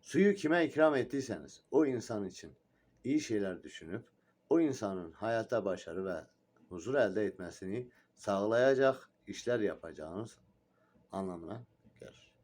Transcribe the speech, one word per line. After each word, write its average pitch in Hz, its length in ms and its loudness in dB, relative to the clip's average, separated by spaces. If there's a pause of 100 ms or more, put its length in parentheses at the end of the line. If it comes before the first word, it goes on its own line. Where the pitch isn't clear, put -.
Suyu 196 340 4
kime 165 300 2
ikram 151 300 4
ettiyseniz 120 760 -4
o 151 140 6
insan 113 400 -2
için 90 300 -14 (480)
iyi 147 180 2
şeyler 98 420 -2
düşünüp 82 420 -10 (440)
o 165 100 6
insanın 98 520 -2
hayatta 113 540 -2
başarı 90 400 -4
ve 85 200 -6 (440)
huzur 92 260 -6
elde 104 300 2
etmesini 95 680 -8 (240)
sağlayacak 127 920 2 (180)
işler 117 320 -2
yapacağınız 82 800 -6 (760)
anlamına 95 520 -6 (360)
gelir. - 340 -20 (100)